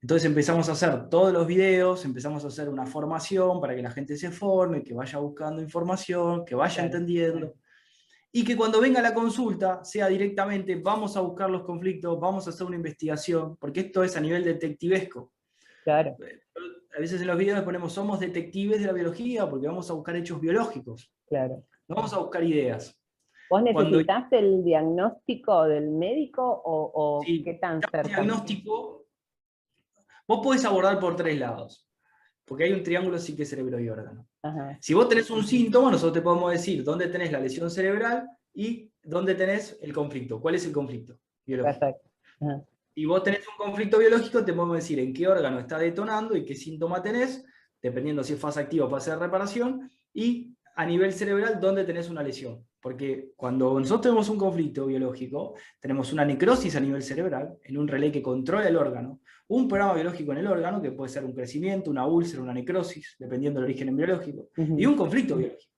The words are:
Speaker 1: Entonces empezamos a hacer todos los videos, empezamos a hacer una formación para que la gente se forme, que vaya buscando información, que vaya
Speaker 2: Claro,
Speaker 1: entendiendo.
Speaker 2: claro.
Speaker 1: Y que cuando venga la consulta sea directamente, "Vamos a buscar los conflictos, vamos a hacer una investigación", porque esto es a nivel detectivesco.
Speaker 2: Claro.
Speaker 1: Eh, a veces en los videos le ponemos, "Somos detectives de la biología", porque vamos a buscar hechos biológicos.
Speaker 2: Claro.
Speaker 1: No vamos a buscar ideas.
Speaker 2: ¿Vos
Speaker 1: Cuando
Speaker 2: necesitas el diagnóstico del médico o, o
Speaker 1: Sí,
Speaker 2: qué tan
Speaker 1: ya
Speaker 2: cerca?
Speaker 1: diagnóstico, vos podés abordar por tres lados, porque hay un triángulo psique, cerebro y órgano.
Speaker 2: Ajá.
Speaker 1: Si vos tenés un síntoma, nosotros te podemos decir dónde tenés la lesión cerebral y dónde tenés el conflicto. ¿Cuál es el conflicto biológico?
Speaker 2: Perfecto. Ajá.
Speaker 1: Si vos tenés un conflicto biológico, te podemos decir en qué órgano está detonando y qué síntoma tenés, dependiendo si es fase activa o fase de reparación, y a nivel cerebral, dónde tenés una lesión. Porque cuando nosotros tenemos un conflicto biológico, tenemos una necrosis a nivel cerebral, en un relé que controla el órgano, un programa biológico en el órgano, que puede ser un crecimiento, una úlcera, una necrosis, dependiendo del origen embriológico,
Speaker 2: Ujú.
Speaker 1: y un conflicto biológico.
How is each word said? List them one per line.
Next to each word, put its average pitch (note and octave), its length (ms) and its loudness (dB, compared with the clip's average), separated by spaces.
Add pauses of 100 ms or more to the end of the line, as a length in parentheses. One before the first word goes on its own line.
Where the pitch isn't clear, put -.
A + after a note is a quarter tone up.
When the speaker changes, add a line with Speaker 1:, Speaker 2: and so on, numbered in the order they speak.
Speaker 1:
Entonces D#3 260 4
empezamos D3+ 420 4
a D#3+ 40 0
hacer D3 360 0
todos F#3 240 6
los E3+ 140 2
videos, F#3 580 4
empezamos C#3+ 400 -6
a C#3+ 40 -6
hacer D3 200 -8
una C3+ 180 -6
formación D#3+ 760 0
para B2+ 140 -2
que B2+ 80 -6
la B2 80 -6
gente C#3 260 -8
se E3+ 140 -6
forme, F3+ 540 2
que A#2+ 100 -12
vaya C3 240 -6
buscando D3+ 440 -6
información, E3+ 840 -2
que B2 100 -8
vaya D3 220 0
Speaker 2:
Claro, F3 100 -2
Speaker 1:
entendiendo. E3+ 520 0
Speaker 2:
claro. D#3 160 -8 (800)
Speaker 1:
Y A#3+ 120 2
que A#3+ 120 2
cuando A3 240 4
venga B3+ 220 6
la A3+ 120 4
consulta G#3 680 0
sea G3+ 240 0
directamente, G3 680 0
"Vamos G3+ 400 -2
a G3 60 0
buscar F#3+ 280 -2
los F3+ 140 -4
conflictos, E3+ 560 -4
vamos F#3+ 260 -2
a E3+ 40 -8
hacer F3 160 -8
una F3+ 100 -6
investigación", D#3 800 -4
porque D3 240 -6
esto F#3 240 0
es E3 120 -2
a D#3 40 -2
nivel E3+ 240 0
detectivesco. E3 880 -2 (520)
Speaker 2:
Claro. D3+ 360 2
Speaker 1:
Eh, - 200 -18 (560)
a D3+ 40 -6
veces F3 200 -4
en F3+ 80 -4
los F3 100 0
videos G3+ 200 2
le F#3 60 -2
ponemos, E3+ 280 -6
"Somos G3+ 280 -4
detectives F#3 600 -2
de G3+ 60 0
la F#3 60 0
biología", F#3 580 -2
porque C3+ 180 -4
vamos E3+ 220 -6
a E3+ 40 -4
buscar E3 220 -6
hechos E3+ 240 -6
biológicos. D#3 720 -2 (160)
Speaker 2:
Claro. C3 360 -2 (240)
Speaker 1:
No F3 80 -6
vamos A3 180 -2
a F#3+ 40 0
buscar E3+ 260 -2
ideas. C#3 540 0 (500)
Speaker 2:
¿Vos G3 220 4
Speaker 1:
Cuando D#3+ 280 6
Speaker 2:
necesitas G3 340 2
el G3 320 6
diagnóstico E3+ 1000 4
del D3+ 260 2
médico A#3+ 520 -2
o, E3 520 -2
o D3 300 0
Speaker 1:
Sí, E3 200 0
Speaker 2:
qué E3+ 100 -6
tan E3 280 -2
Speaker 1:
ya - 80 -4
Speaker 2:
cerca? D3+ 180 -2
Speaker 1:
diagnóstico, G#3 1000 -4 (1200)
vos G#3 160 2
podés C4 220 2
abordar G3 360 4
por F3 160 0
tres D#3+ 220 0
lados, - 500 -8 (560)
porque C#3 200 -4
hay F#3 80 2
un F#3+ 100 -2
triángulo F3 360 -2
psique, D3 260 -6
cerebro B2+ 360 -6
y A#2 80 -4
órgano. G#2+ 400 -10 (140)
Speaker 2:
Ajá. D3 380 -8
Speaker 1:
Si - 140 0
vos A#3+ 140 6
tenés A3+ 220 2
un A3 140 0
síntoma, B3 460 6
nosotros D#3+ 240 2
te E3 80 2
podemos F3 300 4
decir E3+ 320 -2
dónde F3 240 -2
tenés F3 240 -2
la C3+ 80 -2
lesión E3 300 -4
cerebral G3+ 580 0 (260)
y A3+ 380 -6 (100)
dónde F3+ 320 0
tenés F3+ 480 -2
el D3 100 -10
conflicto. A#2+ 480 -6
¿Cuál D#3+ 160 0
es F3 100 -2
el D3+ 60 -4
conflicto B2+ 460 -6 (280)
biológico? C3 340 -2
Speaker 2:
Perfecto. C3+ 300 -2 (300)
Ajá. C#3+ 240 -4 (300)
Speaker 1:
Si D#3 120 -6
vos F3+ 180 2
tenés G3+ 240 0
un - 80 -18 (100)
conflicto G#3 320 2
biológico, A3+ 460 6
te F3+ 80 0
podemos E3+ 240 0
decir D3+ 240 -2
en C3 120 -2
qué E3 140 0
órgano D3 320 4
está B2 200 -6
detonando G#3+ 580 -2
y C#3 80 -2
qué C#3 100 -8
síntoma E3 480 -6
tenés, B3 420 -2 (380)
dependiendo C3+ 400 -2
si C#3+ 120 -4
es - 60 -6
fase D3 200 -4
activa C#3+ 260 0
o B2+ 40 -4
fase C#3 200 -4
de D#3+ 60 -4
reparación, G3+ 760 -2 (220)
y A#3+ 420 -2 (220)
a E3 100 -2
nivel F3+ 260 2
cerebral, G3+ 480 0
dónde F#3+ 240 2
tenés E3+ 240 -4
una D#3+ 140 -8
lesión. B2+ 440 -8 (140)
Porque C3+ 560 -8
cuando C3 420 2
nosotros G3 240 2
tenemos A3+ 260 4
un G#3+ 100 -2
conflicto D#3+ 480 0
biológico, C3 680 -4 (260)
tenemos C3+ 320 -2
una D3+ 120 4
necrosis E3 520 4
a C3+ 40 2
nivel C#3 220 0
cerebral, D3 600 -4
en C#3 140 -8
un D3 100 0
relé C#3+ 240 0
que C#3 100 -2
controla C3+ 460 0
el E3 80 4
órgano, B2+ 440 -2 (280)
un A#3+ 200 2
programa G3 260 4
biológico D#3+ 380 -2
en C#3+ 60 -2
el F#3+ 80 -2
órgano, F#3 360 0
que C3 100 -4
puede C3 180 -8
ser C#3 140 -8
un B2+ 100 -8
crecimiento, D3+ 560 -4
una C3+ 160 0
úlcera, E3+ 360 2
una B2+ 120 -6
necrosis, D#3 640 -4
dependiendo C3+ 420 -2
del B2+ 100 0
origen C3+ 180 -4
embriológico, D#3 680 -2
Speaker 2:
Ujú. D#3+ 200 2
Speaker 1:
y F#3+ 100 4
un D4 100 8
conflicto E3+ 400 2
biológico. - 420 -4